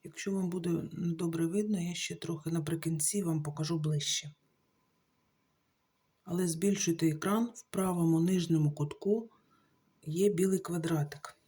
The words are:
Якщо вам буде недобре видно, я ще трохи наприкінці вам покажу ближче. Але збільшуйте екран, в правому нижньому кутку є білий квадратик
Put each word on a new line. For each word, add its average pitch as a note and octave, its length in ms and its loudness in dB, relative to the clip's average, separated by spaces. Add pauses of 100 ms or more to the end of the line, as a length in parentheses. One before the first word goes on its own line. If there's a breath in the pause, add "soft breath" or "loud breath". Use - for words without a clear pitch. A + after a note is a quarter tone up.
Якщо - 280 -6
вам F#3 180 0
буде F3 200 -2 (220)
недобре E3 540 -2
видно, G3+ 340 0
я E3+ 140 -4
ще - 200 -6
трохи E3 360 -6
наприкінці D#3+ 720 -2
вам D#3+ 200 0
покажу D#3 360 -4
ближче. D3+ 540 -2 (1900)
Але F3+ 240 0
збільшуйте E3 600 2
екран, G3+ 460 0
в - 80 -18
правому E3+ 580 2
нижньому E3 520 4
кутку G3+ 580 -2 (720 soft breath)
є F3+ 280 2
білий F#3+ 280 2
квадратик D#3+ 760 -2 (100)